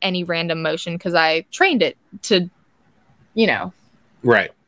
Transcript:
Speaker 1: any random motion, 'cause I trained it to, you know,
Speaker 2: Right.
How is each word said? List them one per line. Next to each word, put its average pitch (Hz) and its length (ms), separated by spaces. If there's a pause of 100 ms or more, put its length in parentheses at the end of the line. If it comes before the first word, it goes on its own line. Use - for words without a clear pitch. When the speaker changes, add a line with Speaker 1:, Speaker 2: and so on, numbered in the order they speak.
Speaker 1:
any 180 220
random 165 380
motion, 165 380
'cause 175 140
I 160 280 (100)
trained 349 320
it 147 140 (260)
to, 180 260 (840)
you 220 140
know, 170 260 (500)
Speaker 2:
Right. 110 280 (160)